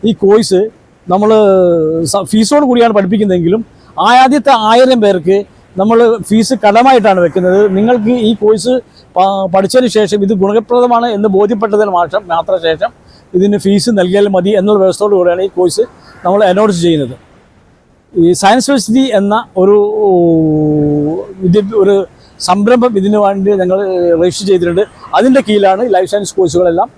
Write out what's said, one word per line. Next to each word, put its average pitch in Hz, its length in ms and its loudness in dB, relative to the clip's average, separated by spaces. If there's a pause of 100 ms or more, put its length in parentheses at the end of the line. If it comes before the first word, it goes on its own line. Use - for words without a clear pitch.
ഈ 226 40 0 (100)
കോഴ്സ് 196 380 2 (520)
നമ്മൾ 208 180 0 (800)
സ-, 196 200 -2
ഫീസോട് 254 380 2
കൂടിയാണ് 233 280 2
പഠിപ്പിക്കുന്നതെങ്കിലും 190 640 -2 (440)
ആ 202 40 2 (140)
ആദ്യത്തെ 269 300 2 (180)
ആയിരം 254 340 4
പേർക്ക് 190 320 0 (440)
നമ്മൾ 220 180 2 (320)
ഫീസ് 220 240 0 (100)
കടമായിട്ടാണ് 214 600 2
വെക്കുന്നത്. 180 360 0 (160)
നിങ്ങൾക്ക് 226 380 0 (140)
ഈ 233 40 0 (100)
കോഴ്സ് 214 320 0 (420)
പ-, 190 380 0
പഠിച്ചതിന് 196 440 2
ശേഷം 208 280 0
ഇത് 214 160 -2
ഗുണപ്രദമാണ് 233 760 0
എന്ന് 208 200 0
ബോധ്യപ്പെട്ടതിന് 208 600 0
മാഷം, 175 240 -2 (120)
മാത്രം 170 340 -2
ശേഷം 165 240 -4 (440)
ഇതിന് 202 300 0
ഫീസ് 202 240 0 (100)
നൽകിയാൽ 190 260 0 (100)
മതി 185 140 0 (100)
എന്നുള്ള 202 240 0
വ്യവസ്ഥയോടു 202 360 0
കൂടിയാണ് 180 280 0
ഈ - 100 -10
കോഴ്സ് 180 260 0 (400)
നമ്മൾ 196 260 0
അനൗൺസ് 190 360 0
ചെയ്യുന്നത്. 147 300 -2 (960)
ഈ 170 120 2 (160)
സയൻസ് 220 260 2
യൂണിവേഴ്സിറ്റി 262 360 0 (140)
എന്ന 202 160 0 (280)
ഒരു 202 160 4 (1600)
വിദ്യ-, 196 400 0
ഒരു 202 120 2 (520)
സംരംഭം 226 540 0
ഇതിനു 208 240 0
വേണ്ടി 196 260 -2 (100)
ഞങ്ങൾ 185 180 0 (420)
രജിസ്റ്റർ 180 300 -2
ചെയ്തിട്ടുണ്ട്. 175 320 0 (360)
അതിൻ്റെ 254 280 2
കീഴിലാണ് 202 360 0 (120)
ലൈഫ് 185 180 0
സയൻസ് 202 260 -6
കോഴ്സുകളെല്ലാം 180 600 0